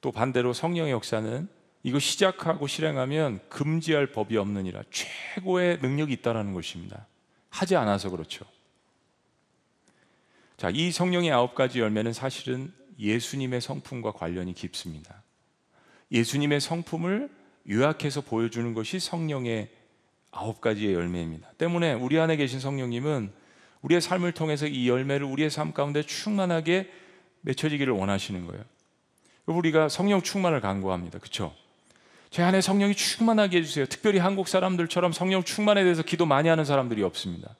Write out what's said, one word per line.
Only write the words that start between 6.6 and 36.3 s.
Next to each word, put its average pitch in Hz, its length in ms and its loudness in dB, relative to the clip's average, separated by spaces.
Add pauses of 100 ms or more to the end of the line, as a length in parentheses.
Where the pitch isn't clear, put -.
하지 180 280 2
않아서 101 320 2
그렇죠. 85 360 -8 (2000)
자, - 120 -2
이 160 220 0
성령의 175 400 2
아홉 123 240 2
가지 127 240 0
열매는 110 320 0
사실은 131 640 -8 (260)
예수님의 123 600 -2
성품과 117 500 -8
관련이 90 420 -6
깊습니다. 82 720 -12 (880)
예수님의 143 480 2
성품을 170 680 -4 (400)
요약해서 143 520 0
보여주는 117 520 -2
것이 113 260 -6
성령의 139 720 -4 (600)
아홉 - 300 -8
가지의 107 340 2
열매입니다. 85 640 -4
때문에 170 360 0
우리 127 260 0
안에 160 160 4
계신 135 240 -2
성령님은 131 720 -4 (500)
우리의 165 200 4
삶을 175 320 0
통해서 151 340 -2
이 131 200 0
열매를 135 380 2
우리의 139 240 0
삶 156 240 -4
가운데 147 300 0
충만하게 185 880 0 (500)
맺혀지기를 139 520 0
원하시는 98 520 0
거예요. 95 180 -12 (840)
우리가 160 420 4
성령 196 320 2
충만을 175 400 0
간구합니다. 95 580 -2
그쵸? - 340 -8 (760)
"제 175 140 0
안에 185 180 4
성령이 202 340 2
충만하게 214 600 2
해주세요." 151 300 0
특별히 196 320 2
한국 190 280 2
사람들처럼 180 640 2
성령 185 320 0
충만에 208 400 4
대해서 170 200 4
기도 170 220 2
많이 151 220 4